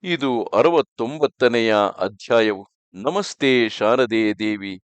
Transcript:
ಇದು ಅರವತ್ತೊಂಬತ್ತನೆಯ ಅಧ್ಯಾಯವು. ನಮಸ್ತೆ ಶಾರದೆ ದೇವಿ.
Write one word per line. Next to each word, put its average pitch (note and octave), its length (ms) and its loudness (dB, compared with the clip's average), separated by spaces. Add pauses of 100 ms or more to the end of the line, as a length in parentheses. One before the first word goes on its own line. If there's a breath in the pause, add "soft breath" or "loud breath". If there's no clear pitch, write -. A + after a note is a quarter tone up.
ಇದು C3+ 420 -2
ಅರವತ್ತೊಂಬತ್ತನೆಯ B2 1300 0 (220)
ಅಧ್ಯಾಯವು. G#2 680 -2 (260)
ನಮಸ್ತೆ C3 720 0
ಶಾರದೆ A2 680 0
ದೇವಿ. G2 420 -6 (100)